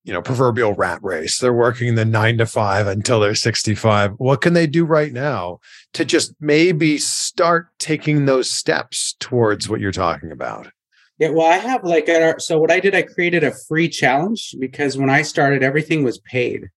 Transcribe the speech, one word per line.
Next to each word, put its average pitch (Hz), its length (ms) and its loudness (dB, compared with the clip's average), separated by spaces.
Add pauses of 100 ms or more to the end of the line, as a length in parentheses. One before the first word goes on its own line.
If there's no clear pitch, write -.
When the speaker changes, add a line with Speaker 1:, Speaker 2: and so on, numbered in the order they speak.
Speaker 1:
you 113 100 -10
know, 87 80 -4
proverbial 117 540 0
rat 90 280 -2
race, 82 360 -6
they're 123 140 2
working 120 420 2
the 113 100 2
nine 110 340 2
to 113 80 2
five 101 420 0
until 104 320 0
they're 104 160 2
sixty-five. 104 840 0
What 131 220 0
can 175 140 2
they 165 120 2
do 165 180 0
right 151 280 0
now 117 480 -6 (340)
to 160 100 -2
just 151 360 0
maybe 151 580 2
start - 680 -2 (100)
taking 151 480 0
those 131 240 2
steps - 680 -4
towards 107 480 0
what 113 100 -4
you're 101 140 -2
talking 82 400 -4
about? 62 400 -12 (460)
Speaker 2:
Yeah, 156 120 0
well, 160 160 2
I 170 100 6
have, 240 260 -2
like, 170 280 0
at 165 100 4
our, 160 180 2
so 160 200 -2
what 160 120 4
I 180 80 2
did, 190 160 2
I 180 60 2
created 175 420 -2
a 131 120 0 (120)
free 165 220 0
challenge, 147 720 -2
because 135 380 -4
when 135 100 0
I 139 140 4
started, 139 400 0
everything 147 420 0
was 117 140 -2
paid, - 480 -4 (100)